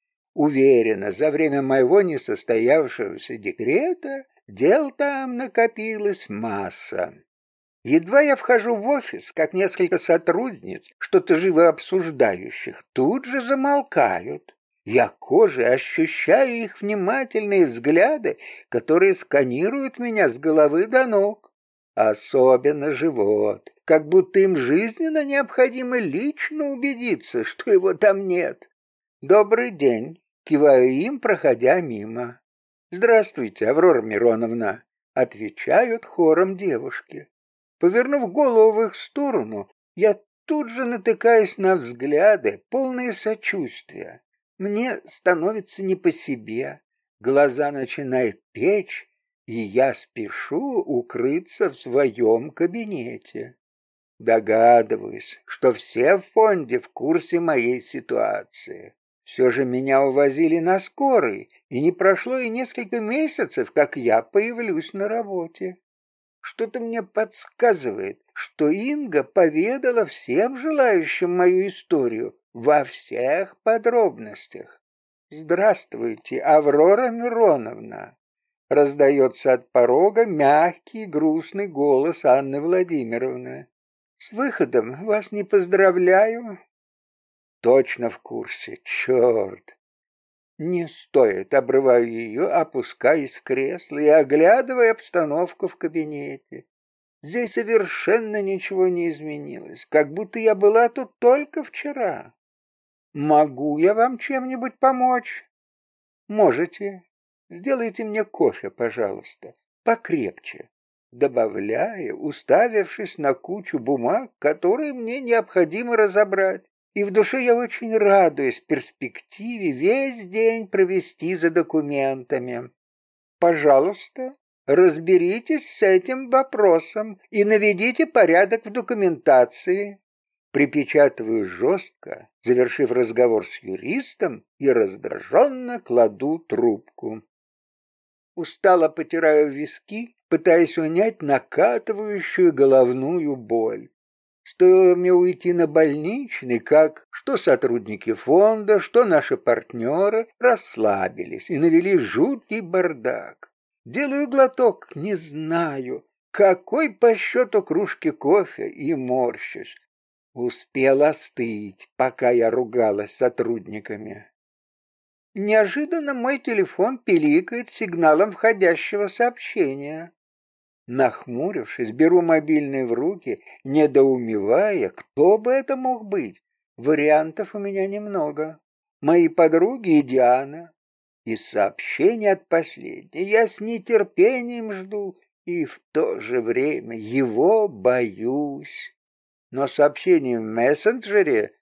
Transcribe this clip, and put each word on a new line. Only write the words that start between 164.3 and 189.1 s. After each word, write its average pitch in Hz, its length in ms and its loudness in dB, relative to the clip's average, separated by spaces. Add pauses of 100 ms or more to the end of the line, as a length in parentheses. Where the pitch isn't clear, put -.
Неожиданно 247 800 -2
мой 254 260 -4
телефон 220 600 -2
пиликает 175 720 0
сигналом 170 600 2
входящего 196 800 0
сообщения. 160 1040 -4 (760)
Нахмурившись, 123 1080 -4
беру 165 280 6
мобильный 151 640 0
в 117 80 -4
руки, 175 500 -4 (220)
недоумевая, 135 1300 2
кто 180 480 0
бы 220 120 -4
это 269 260 -2
мог 254 280 -6
быть. 190 380 -8 (340)
Вариантов 151 800 0
у 220 40 -10
меня 196 280 -4
немного. 160 760 -6 (400)
Мои 165 280 4
подруги 170 680 4
и 147 40 4
Диана. 131 720 0 (520)
И 113 120 -6
сообщение 190 960 -2
от 190 160 -4
последней - 760 -6
я 214 260 2
с - 120 -16
нетерпением 226 1120 -2
жду 196 460 -10 (280)
и 175 180 -4
в - 160 -12 (120)
то 131 280 -2
же 117 220 -4
время 117 560 -4
его 131 680 0
боюсь. 127 1300 -4 (560)